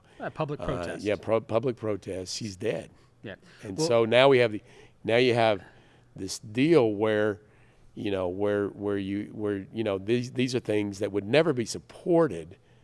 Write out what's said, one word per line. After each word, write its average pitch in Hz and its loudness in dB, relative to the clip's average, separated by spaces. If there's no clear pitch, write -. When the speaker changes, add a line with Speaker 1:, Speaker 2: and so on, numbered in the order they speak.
Speaker 1:
A 180 -8
public 151 -8
Speaker 2:
Uh, - -8
Speaker 1:
protest. 90 -6
Speaker 2:
yeah, 101 0
pro-, 110 0
public 120 -2
protest. 95 -8
She's 104 -10
dead. 107 -6
Speaker 1:
Yeah. 101 -14
Speaker 2:
And 98 -12
Speaker 1:
Well 156 -2
Speaker 2:
so 117 4
now 120 8
we 135 8
have 120 4
the, 104 -10
now 107 2
you 123 4
have 113 2
this - -10
deal 123 4
where, 107 0
you 107 -6
know, 92 -2
where, 101 0
where 101 -4
you, 98 -4
where, 104 -4
you 113 -4
know, 98 0
these, 120 -2
these 127 -2
are 117 -2
things 104 -2
that 101 -4
would 98 -4
never 151 2
be 123 -4
supported. 98 -2